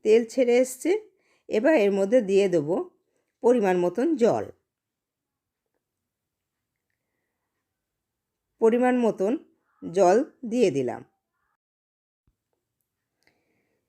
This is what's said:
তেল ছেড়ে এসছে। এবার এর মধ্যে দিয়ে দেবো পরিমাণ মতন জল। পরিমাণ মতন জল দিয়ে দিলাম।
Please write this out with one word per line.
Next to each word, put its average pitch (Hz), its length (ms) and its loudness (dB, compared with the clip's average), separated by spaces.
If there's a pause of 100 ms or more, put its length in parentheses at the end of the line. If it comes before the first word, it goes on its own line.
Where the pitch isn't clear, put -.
তেল 220 300 2
ছেড়ে 240 260 0
এসছে। 254 340 -2 (580)
এবার 262 260 0 (100)
এর 196 80 0
মধ্যে 196 300 0
দিয়ে 196 260 0
দেবো 170 280 -2 (680)
পরিমাণ 202 360 2
মতন 175 280 -2 (100)
জল। 156 280 0 (4000)
পরিমাণ 247 380 2
মতন 208 340 -2 (500)
জল 180 340 2 (320)
দিয়ে 226 220 0
দিলাম। 120 320 -6 (2750)